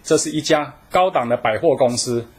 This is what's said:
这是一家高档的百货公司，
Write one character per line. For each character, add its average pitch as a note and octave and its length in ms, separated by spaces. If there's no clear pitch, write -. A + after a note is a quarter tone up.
这 D#3+ 140
是 D3+ 140
一 D3+ 100
家 D3 360
高 F#3 200
档 C3+ 180
的 A#2+ 80
百 A2 220
货 D#3 180
公 B2 220
司， A#2+ 280